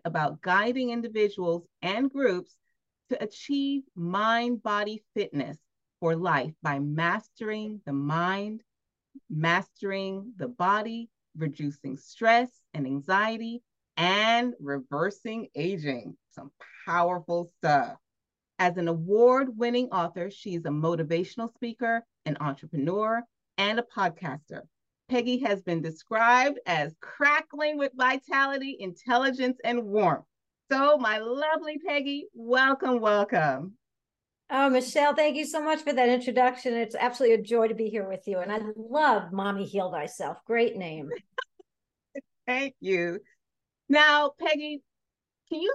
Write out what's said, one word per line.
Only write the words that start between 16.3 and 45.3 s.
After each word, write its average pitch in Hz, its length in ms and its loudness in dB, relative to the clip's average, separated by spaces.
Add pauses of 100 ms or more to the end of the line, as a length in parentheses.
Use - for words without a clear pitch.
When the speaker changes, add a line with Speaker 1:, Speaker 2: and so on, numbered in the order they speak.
Speaker 1:
Some - 220 -18 (340)
powerful 175 720 0
stuff. 143 380 2 (600)
As 180 200 2
an 170 100 0
award-winning 240 1040 4
author, 175 400 -2
she 196 240 -8
is 170 100 -6
a 165 60 -4
motivational 165 840 -2
speaker, 233 500 -4 (220)
an - 160 -4
entrepreneur, 170 840 -2 (360)
and 208 200 0
a 240 40 -2 (120)
podcaster. 165 680 -4 (480)
Peggy 247 300 0
has 208 200 0
been 165 220 -2
described 233 840 2
as 156 380 -2
crackling 302 760 0
with 277 180 -2
vitality, 269 840 0
intelligence, 254 840 0
and 240 220 -2
warmth. 196 400 2 (480)
So, 277 240 6
my 220 220 0
lovely 302 680 -2
Peggy, 285 460 -2
welcome, 254 680 2
welcome. 196 760 0 (720)
Speaker 2:
Oh, 277 220 4
Michelle, 277 440 4
thank 302 220 2
you 302 80 -4
so 302 180 -4
much 311 200 0
for 294 100 -2
that 247 160 4
introduction. 247 640 2
It's 233 220 -2
absolutely 247 420 4
a 208 60 -4
joy 226 260 2
to 220 60 -2
be 220 160 -2
here 202 180 -4
with 190 180 -8
you. 196 120 -2
And 180 120 -4
I 214 100 -2 (140)
love 226 580 2
Mommy 196 340 -2
Heal 180 260 -4
Thyself. 156 540 -8
Great 233 300 2
name. 160 340 -10
Speaker 1:
<laughs> - 1400 -16
Thank 269 340 -4
you. 180 400 -2 (680)
Now, 294 520 6
Peggy, 302 420 -2 (640)